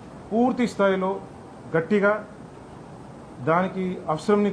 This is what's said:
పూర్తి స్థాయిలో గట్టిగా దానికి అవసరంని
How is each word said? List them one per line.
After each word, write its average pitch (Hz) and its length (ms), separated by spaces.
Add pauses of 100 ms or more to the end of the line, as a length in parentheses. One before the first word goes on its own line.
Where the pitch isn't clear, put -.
(300)
పూర్తి 240 420
స్థాయిలో 190 400 (640)
గట్టిగా 202 360 (1400)
దానికి 185 340 (300)
అవసరంని 208 400